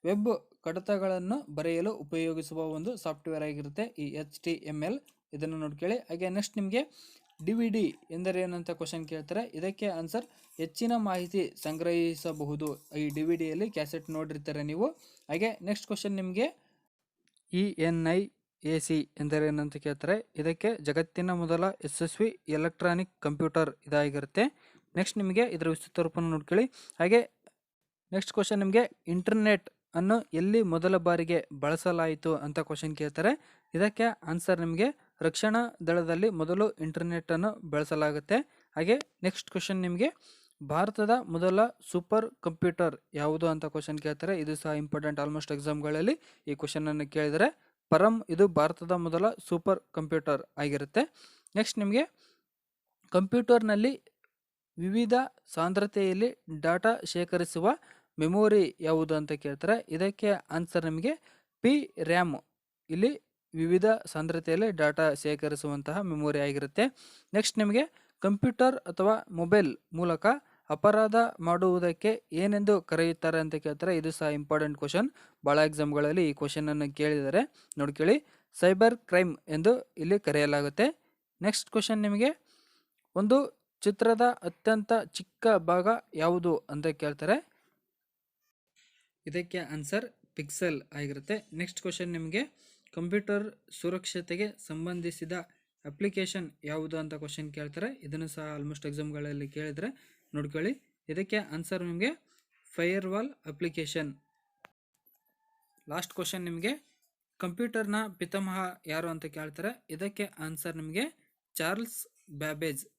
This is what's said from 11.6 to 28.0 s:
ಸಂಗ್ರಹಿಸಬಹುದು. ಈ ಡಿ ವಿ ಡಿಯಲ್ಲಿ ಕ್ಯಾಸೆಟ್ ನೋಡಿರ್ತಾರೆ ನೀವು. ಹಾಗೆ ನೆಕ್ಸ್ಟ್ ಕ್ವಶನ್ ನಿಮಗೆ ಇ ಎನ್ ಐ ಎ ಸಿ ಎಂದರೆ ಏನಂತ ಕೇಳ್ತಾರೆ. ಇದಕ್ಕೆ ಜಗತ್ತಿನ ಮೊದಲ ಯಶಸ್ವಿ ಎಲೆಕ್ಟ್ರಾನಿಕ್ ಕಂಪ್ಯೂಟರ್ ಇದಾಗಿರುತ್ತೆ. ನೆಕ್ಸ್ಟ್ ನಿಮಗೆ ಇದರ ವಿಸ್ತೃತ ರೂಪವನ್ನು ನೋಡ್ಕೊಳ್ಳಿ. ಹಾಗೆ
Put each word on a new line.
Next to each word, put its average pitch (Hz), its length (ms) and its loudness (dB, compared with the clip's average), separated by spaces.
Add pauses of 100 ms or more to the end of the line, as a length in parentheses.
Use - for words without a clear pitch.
ಸಂಗ್ರಹಿಸಬಹುದು. 156 1160 -2 (160)
ಈ 151 120 -2
ಡಿ 151 140 -4
ವಿ 170 120 2
ಡಿಯಲ್ಲಿ 165 360 -4
ಕ್ಯಾಸೆಟ್ 160 380 -6
ನೋಡಿರ್ತಾರೆ 151 540 -6
ನೀವು. 165 260 0 (400)
ಹಾಗೆ 185 220 0 (100)
ನೆಕ್ಸ್ಟ್ 202 260 -6
ಕ್ವಶನ್ 202 240 -4
ನಿಮಗೆ 196 460 -2 (960)
ಇ 190 240 0
ಎನ್ 165 300 0
ಐ 185 220 2 (340)
ಎ 160 160 0
ಸಿ 151 300 -2 (100)
ಎಂದರೆ 151 280 0
ಏನಂತ 147 300 -4
ಕೇಳ್ತಾರೆ. 151 580 -4
ಇದಕ್ಕೆ 165 460 -2
ಜಗತ್ತಿನ 165 500 -2
ಮೊದಲ 170 320 0
ಯಶಸ್ವಿ 190 840 -2
ಎಲೆಕ್ಟ್ರಾನಿಕ್ 170 720 0
ಕಂಪ್ಯೂಟರ್ 151 560 0 (120)
ಇದಾಗಿರುತ್ತೆ. 147 560 0 (520)
ನೆಕ್ಸ್ಟ್ 190 220 -2
ನಿಮಗೆ 202 280 2
ಇದರ 165 240 -2
ವಿಸ್ತೃತ - 300 -4
ರೂಪವನ್ನು 165 300 0
ನೋಡ್ಕೊಳ್ಳಿ. 165 360 2 (340)
ಹಾಗೆ 196 220 6 (880)